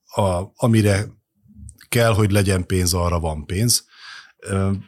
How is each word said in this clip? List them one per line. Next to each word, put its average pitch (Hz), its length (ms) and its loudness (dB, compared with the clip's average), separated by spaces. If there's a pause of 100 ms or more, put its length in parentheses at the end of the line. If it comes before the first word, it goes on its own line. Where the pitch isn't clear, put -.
A, 92 360 -2 (140)
amire 107 500 2 (840)
kell, 117 240 2
hogy 104 180 2
legyen 95 340 2
pénz, 90 280 -2
arra 87 260 0
van 78 260 -6
pénz. 113 400 -2 (520)
Ö, 98 340 -2 (160)